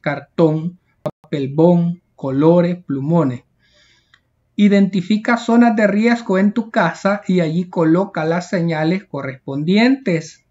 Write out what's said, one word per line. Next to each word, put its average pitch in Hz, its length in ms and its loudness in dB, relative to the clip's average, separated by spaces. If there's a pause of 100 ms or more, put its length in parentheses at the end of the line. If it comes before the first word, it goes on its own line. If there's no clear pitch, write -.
cartón, 156 800 -2 (240)
papel 139 500 -8
bond, 170 480 2 (140)
colores, 170 720 0
plumones. 139 580 -2 (1120)
Identifica 202 800 2
zonas 233 380 4
de 214 140 2
riesgo 214 500 0
en 202 140 2
tu 220 180 -6
casa 196 560 -2
y 185 140 0
allí 170 240 -2
coloca 175 600 0
las 170 240 -4
señales 165 560 -2
correspondientes. 156 1500 -4